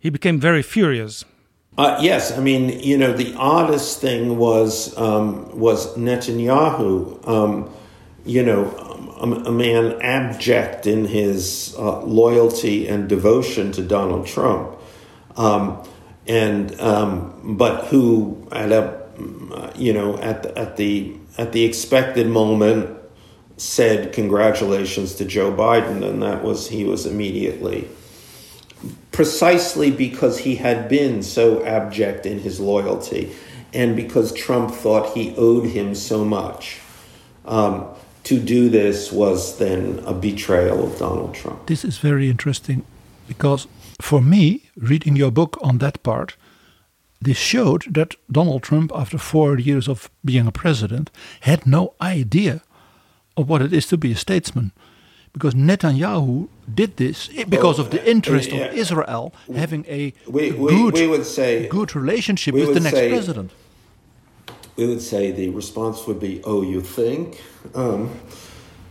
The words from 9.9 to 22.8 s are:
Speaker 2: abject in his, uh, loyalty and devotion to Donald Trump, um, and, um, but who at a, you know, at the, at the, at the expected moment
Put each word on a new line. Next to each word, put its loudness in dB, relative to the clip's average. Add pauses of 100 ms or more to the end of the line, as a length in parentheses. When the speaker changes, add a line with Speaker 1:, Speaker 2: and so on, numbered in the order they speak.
Speaker 2:
abject 0
in 2
his, -2
uh, -2
loyalty 4
and -2
devotion 2
to -6
Donald 0
Trump, -2 (600)
um, 0 (460)
and, 0
um, -2
but 2
who 2
at -2
a, 0 (760)
you 0
know, -2
at -6
the, -8
at -8
the, -2 (240)
at -6
the 2
expected 0
moment 2 (600)